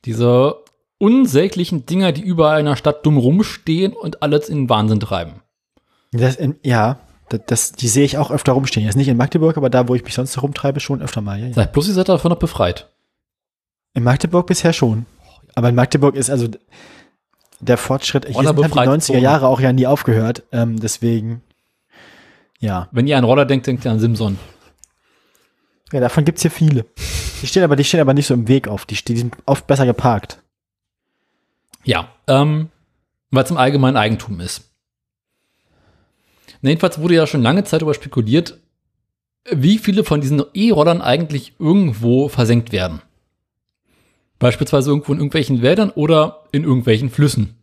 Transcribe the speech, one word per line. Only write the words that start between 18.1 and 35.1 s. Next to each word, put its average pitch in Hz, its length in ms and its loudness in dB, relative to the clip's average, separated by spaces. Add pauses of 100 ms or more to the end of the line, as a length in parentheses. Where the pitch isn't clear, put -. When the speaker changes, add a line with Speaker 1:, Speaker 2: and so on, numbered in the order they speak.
Speaker 2:
hier - 80 -10
Speaker 1:
Roller 135 160 2
Speaker 2:
sind, 151 80 2
haben 147 60 4
die 160 60 2
Speaker 1:
befreit 135 180 2
Speaker 2:
neunziger 139 320 2
Speaker 1:
Zone. 123 40 4
Speaker 2:
Jahre 135 240 4
auch 127 120 2
ja 127 140 4
nie 127 120 2
aufgehört. 120 680 0
Ähm, 117 280 -2
deswegen, 113 640 -4 (1160)
ja. 92 320 -4
Speaker 1:
Wenn 123 140 0
ihr 143 140 2
an 127 40 4
Roller 131 220 4
denkt, 131 220 -2
denkt 123 180 -4
ihr 123 60 0
an 110 80 0
Simson. 107 400 -2 (1500)
Speaker 2:
Ja, 147 80 -4
davon 135 260 2
gibt's 165 180 0
hier 160 80 2
viele. 143 340 2 (560)
Die 139 60 -8
stehen 190 160 2
aber, 147 120 2
die 143 80 2
stehen 170 180 2
aber 135 120 4
nicht 143 140 2
so 135 80 0
im 117 120 -2
Weg 131 200 2
oft. 104 240 -8
Die 107 40 -8
ste-, - 180 -6
die 117 60 0
sind 117 160 -6 (100)
oft - 200 -2
besser 139 200 2
geparkt. 120 540 -2 (1400)
Speaker 1:
Ja, 95 260 -2 (180)
ähm, 151 420 2 (640)
weil's 131 180 0
im 170 80 -2
allgemeinen 131 400 2
Eigentum 107 420 -2
ist. - 300 -12 (1900)